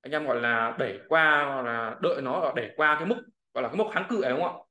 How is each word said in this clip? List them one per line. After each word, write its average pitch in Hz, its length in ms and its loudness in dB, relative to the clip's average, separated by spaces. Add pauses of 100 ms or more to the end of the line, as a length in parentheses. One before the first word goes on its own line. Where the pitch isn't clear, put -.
Anh 135 100 -10
em 151 160 -2
gọi 123 140 0
là 117 380 0
đẩy 98 200 -2 (100)
qua, 156 440 6
hoặc 131 80 -4
là 117 400 -4
đợi 156 200 0
nó 139 340 -2
đẩy 113 200 -4
qua 151 240 4
cái 160 60 -4
mức, 240 180 -2 (300)
gọi 123 100 -2
là 117 60 -4
cái 135 80 -6
mức 208 140 2
kháng 190 180 -2
cự 226 120 0
này, 127 100 0
đúng 139 100 0
không - 140 -4
ạ? - 160 -18